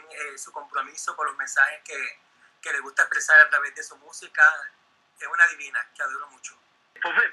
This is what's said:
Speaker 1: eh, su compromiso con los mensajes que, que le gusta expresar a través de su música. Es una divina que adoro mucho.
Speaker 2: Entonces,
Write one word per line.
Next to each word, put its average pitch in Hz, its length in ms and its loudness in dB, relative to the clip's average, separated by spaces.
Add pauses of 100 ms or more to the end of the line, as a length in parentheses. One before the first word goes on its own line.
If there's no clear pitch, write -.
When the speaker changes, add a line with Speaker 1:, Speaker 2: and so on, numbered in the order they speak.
(120)
Speaker 1:
eh, 139 260 -12
su - 140 -16
compromiso 143 640 -8
con 151 120 -6
los 143 100 -8
mensajes 139 460 0
que, 135 360 -10 (420)
que 160 100 -8
le 147 80 -2
gusta 139 240 -2
expresar 156 360 4
a 151 100 8
través 143 260 -2
de 151 80 -12
su - 140 -18
música. - 460 -2 (760)
Es 139 80 -12
una 170 200 4
divina 139 480 -6
que 147 80 -6
adoro 139 240 -8
mucho. - 320 -20 (340)
Speaker 2:
Entonces, - 400 0